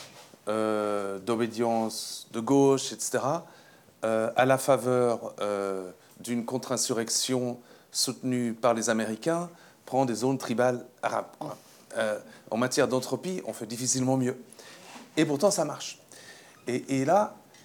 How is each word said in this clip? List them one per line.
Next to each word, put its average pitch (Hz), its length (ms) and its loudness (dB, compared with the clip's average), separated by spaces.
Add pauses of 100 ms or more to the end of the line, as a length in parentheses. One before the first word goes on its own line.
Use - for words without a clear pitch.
(460)
euh, 104 720 0
d'obédience 113 1120 -2
de 110 80 -8
gauche, 135 540 4
et 107 80 -12
cetera, 143 480 -2 (560)
euh, 110 320 2
à 123 100 6
la 131 120 6
faveur, 123 800 2
euh, 98 500 -2 (300)
d'une 117 240 -2
contre-insurrection 123 1120 -2 (320)
soutenue 123 600 -2
par 117 220 2
les 113 140 0
Américains, 117 640 -2 (340)
prend 131 200 0
des 120 100 0
zones 127 240 0
tribales 123 480 0 (160)
arabes, 117 380 -4
quoi. 107 160 -10 (400)
Euh, 107 240 0 (320)
en 107 60 0
matière 127 280 4
d'entropie, 127 580 -2
on 113 80 -6
fait 113 140 -10
difficilement 127 500 0
mieux. 127 240 0 (760)
Et 156 80 4
pourtant, 147 260 2
ça 175 140 0
marche. - 360 -8 (680)
Et, 131 320 -2
et 135 40 0
là, 190 300 4 (300)